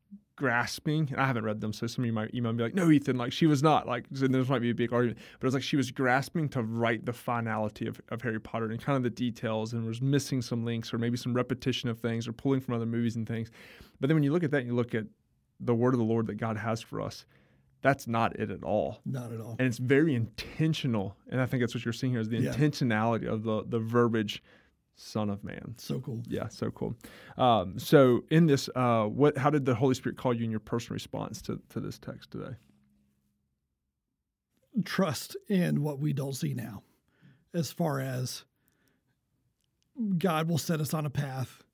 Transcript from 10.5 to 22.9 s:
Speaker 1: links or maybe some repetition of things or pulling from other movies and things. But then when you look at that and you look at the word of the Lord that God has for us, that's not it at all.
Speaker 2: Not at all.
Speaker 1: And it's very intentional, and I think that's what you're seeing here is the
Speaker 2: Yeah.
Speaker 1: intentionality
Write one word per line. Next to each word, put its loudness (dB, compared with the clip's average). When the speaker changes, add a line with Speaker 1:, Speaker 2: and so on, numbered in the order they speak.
Speaker 1:
links -4
or -2
maybe 0
some -2
repetition -2
of -2
things -2
or -6
pulling 0
from -4
other -2
movies 0
and -4
things. -6
But 0
then 4
when 4
you 2
look 2
at 2
that 2
and 0
you -2
look 0
at -2
the 0
word 4
of 2
the 2
Lord 2
that -6
God -4
has -4
for -8
us, -8
that's 2
not 0
it -2
at -8
all. -2
Speaker 2:
Not -6
at -8
all. -12
Speaker 1:
And 2
it's -2
very 4
intentional, -2
and -2
I 0
think 0
that's 0
what -4
you're -2
seeing -2
here 0
is -2
the 0
Speaker 2:
Yeah. 0
Speaker 1:
intentionality 2